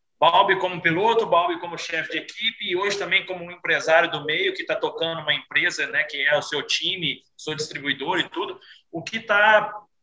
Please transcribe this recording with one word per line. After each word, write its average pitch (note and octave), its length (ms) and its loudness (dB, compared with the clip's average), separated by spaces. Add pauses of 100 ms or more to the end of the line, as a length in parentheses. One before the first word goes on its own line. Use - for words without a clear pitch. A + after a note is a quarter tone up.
(200)
Balbi F#3 380 6
como F#3 240 -4
piloto, G#3 440 2
Balbi F3 340 2
como E3+ 180 -10
chefe D#3+ 340 -6
de D#3+ 60 -4
equipe A3 480 -6
e F3+ 100 -2
hoje G3 220 0
também F#3 280 0
como F3+ 180 -8
um F3 80 -12
empresário E3 580 2
do D3 160 -6
meio F3+ 280 0
que E3 120 -8
tá D#3 100 -2
tocando D#3+ 460 -4
uma D3+ 120 0
empresa, D3+ 540 -2
né, C#3+ 160 0
que C#3+ 220 -8
é D3 120 4
o C#3 40 0
seu C#3+ 240 -4
time, D#3+ 560 -2 (160)
seu D#3 180 -6
distribuidor C#3+ 640 -4
e - 100 -4
tudo. F#3+ 300 -8 (320)
O E3 100 -8
que A3+ 180 -8
tá, G#3+ 540 4 (300)